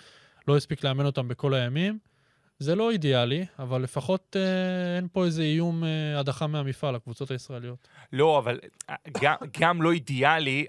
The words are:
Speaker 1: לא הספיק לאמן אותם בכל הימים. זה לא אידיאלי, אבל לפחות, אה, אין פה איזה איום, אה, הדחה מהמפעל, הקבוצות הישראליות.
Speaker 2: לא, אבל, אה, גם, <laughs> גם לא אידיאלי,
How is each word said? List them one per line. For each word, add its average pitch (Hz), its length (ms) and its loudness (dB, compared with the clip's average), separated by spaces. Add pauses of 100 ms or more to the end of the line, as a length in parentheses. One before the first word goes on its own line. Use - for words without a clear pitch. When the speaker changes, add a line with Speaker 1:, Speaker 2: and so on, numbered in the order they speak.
(480)
Speaker 1:
לא 143 80 6
הספיק 147 280 -2
לאמן 139 220 2
אותם 131 220 -2
בכל 135 260 0
הימים. 147 440 0 (600)
זה 147 140 0
לא 226 160 2
אידיאלי, 147 560 2 (120)
אבל 127 240 -4
לפחות, 180 560 -4
אה, 185 580 -2
אין 180 160 -4
פה 185 120 2
איזה 160 180 0
איום, 165 420 0
אה, 156 360 -2
הדחה 139 260 -2
מהמפעל, 143 480 -2
הקבוצות 120 360 -10
הישראליות. 123 580 -12 (240)
Speaker 2:
לא, 147 260 6
אבל, 120 200 0 (320)
אה, - 40 -10 (280)
גם, 147 120 4 (160)
<laughs> - 100 -6
גם 165 220 4
לא 170 100 4
אידיאלי, 143 760 2